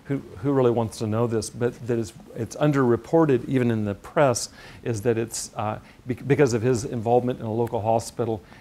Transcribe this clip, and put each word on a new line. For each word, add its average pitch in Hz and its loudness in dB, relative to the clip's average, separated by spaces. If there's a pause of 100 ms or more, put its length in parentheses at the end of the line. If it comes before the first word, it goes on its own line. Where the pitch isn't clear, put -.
Who, 139 -4 (180)
who 139 -2
really 127 4
wants 113 -2
to 113 -4
know 110 0
this? 110 -2
But 120 -4 (140)
that 120 0
is, 117 -6 (220)
it's 110 -8
underreported 139 2
even 127 2
in 110 0
the 101 -2
press, - 0 (340)
is 113 -4
that 113 2
it's, - -6
uh, 107 -4 (260)
be-, 123 -4
because 131 2
of 113 0
his 123 0
involvement 120 0
in 120 -8
a 107 -4
local 117 -2
hospital, 113 -2 (200)